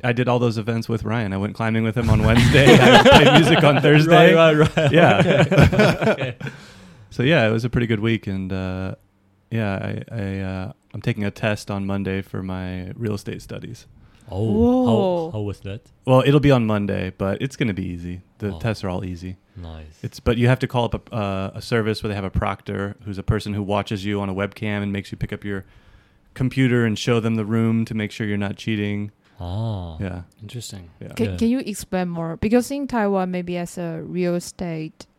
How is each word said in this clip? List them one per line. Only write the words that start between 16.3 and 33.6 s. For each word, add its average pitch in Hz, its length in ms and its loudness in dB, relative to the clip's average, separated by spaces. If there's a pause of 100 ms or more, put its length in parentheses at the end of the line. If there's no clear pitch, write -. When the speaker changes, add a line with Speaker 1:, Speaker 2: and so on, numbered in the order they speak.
Speaker 1:
be 139 120 4
on 120 140 4
Monday, 98 520 -2
but 98 240 -4
it's 135 160 -8
gonna 113 160 -2
be 92 120 -8
easy. 87 360 -10 (160)
The 101 160 -8
Speaker 2:
Oh. 85 60 -14
Speaker 1:
tests 110 260 -6
are 95 40 -6
all 92 140 -6
easy. 90 320 -12 (220)
Speaker 2:
Nice. 80 440 -18
Speaker 1:
It's, - 200 -14
but 120 160 -2
you 120 100 2
have 127 120 2
to 123 80 -4
call 120 180 -2
up - 260 -8
a, - 20 -14
uh, 98 420 -4
a 110 60 -14
service 110 400 -2
where 113 60 -6
they 101 80 -6
have 101 80 -6
a 92 60 -6
proctor 101 760 -6
who's 98 140 -10
a 95 60 -10
person 107 300 -4
who 104 80 -4
watches 101 440 -4
you 101 160 -4
on 98 80 -6
a 95 40 -6
webcam 101 500 -6
and 101 100 -6
makes 98 180 -8
you 92 60 -12
pick - 160 -8
up 98 100 -12
your 98 220 -8 (680)
computer 123 520 0
and 107 120 0
show 120 220 0
them 113 160 -2
the 110 80 -2
room 113 400 0
to 110 100 -8
make 107 180 -6
sure 113 140 -8
you're 104 120 -4
not 104 180 -4
cheating. 104 560 -6 (260)
Speaker 2:
Ah. 92 640 -8
Speaker 1:
Yeah. 90 220 -8 (200)
Speaker 4:
Interesting. 104 500 -16 (100)
Speaker 1:
Yeah. - 80 -14
Speaker 3:
Can, 151 220 -4
Speaker 2:
Yeah. 90 60 -8
Speaker 3:
can 226 120 0
you 254 100 0
explain 185 480 -8
more? 165 300 -8
Because 233 340 0
in 277 160 -8
Taiwan, 196 440 -2
maybe 175 260 -6
as 175 200 -10